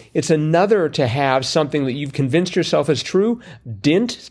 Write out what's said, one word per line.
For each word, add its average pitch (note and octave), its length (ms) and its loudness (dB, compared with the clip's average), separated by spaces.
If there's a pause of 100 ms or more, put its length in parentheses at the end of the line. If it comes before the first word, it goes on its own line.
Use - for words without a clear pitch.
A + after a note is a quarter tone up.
(140)
it's D#3+ 160 0
another E3+ 600 2
to C#3 160 0
have C3 400 0
something D3+ 380 0
that B2+ 80 -2
you've C#3+ 220 -6
convinced D3+ 420 0
yourself D#3 320 0
is C#3+ 140 0
true. A3+ 380 0 (400)
Dint, G3+ 500 0